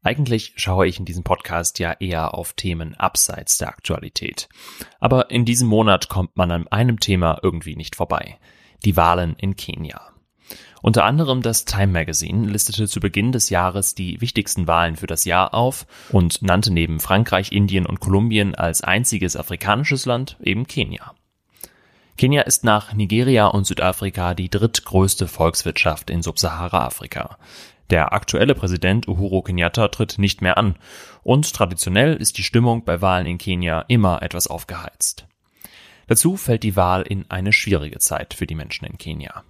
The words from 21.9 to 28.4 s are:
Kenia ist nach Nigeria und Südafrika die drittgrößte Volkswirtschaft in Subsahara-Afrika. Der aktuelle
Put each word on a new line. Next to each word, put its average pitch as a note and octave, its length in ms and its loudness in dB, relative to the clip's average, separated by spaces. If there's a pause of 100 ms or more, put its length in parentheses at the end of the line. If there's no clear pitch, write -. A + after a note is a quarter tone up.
Kenia C3+ 260 4
ist - 220 0
nach G#2+ 300 2
Nigeria G#2+ 540 4
und G2 180 2
Südafrika F#2 680 -2
die F2+ 160 -4
drittgrößte F#2+ 800 2
Volkswirtschaft - 800 -2
in E2+ 140 -4
Subsahara-Afrika. D#2+ 1120 -4 (540)
Der D#2+ 220 4
aktuelle B2 420 2